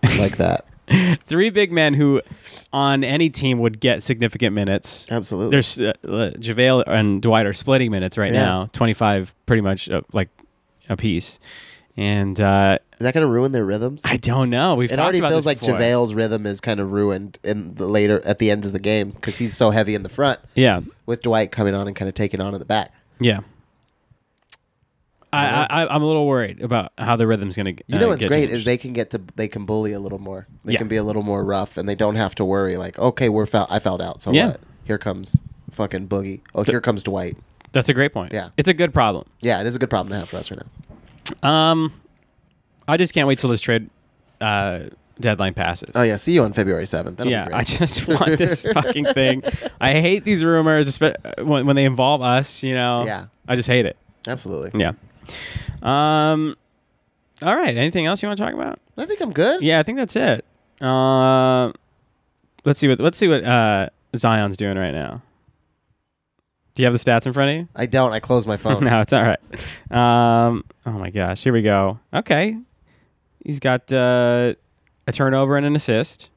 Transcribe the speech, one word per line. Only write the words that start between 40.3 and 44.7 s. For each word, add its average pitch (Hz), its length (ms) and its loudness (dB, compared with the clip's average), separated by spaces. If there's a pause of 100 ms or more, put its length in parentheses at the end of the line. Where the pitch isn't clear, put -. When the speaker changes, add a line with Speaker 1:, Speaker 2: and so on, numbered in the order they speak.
Speaker 1:
us - 120 -12
right - 100 -12 (840)
now. 143 40 2
Speaker 2:
Um, 160 460 2 (920)
I 156 100 0
just 175 160 0
can't 143 140 2
wait 135 100 2
till 127 140 0
this 113 100 0
trade, 110 260 -2 (540)
uh, 101 380 -2 (400)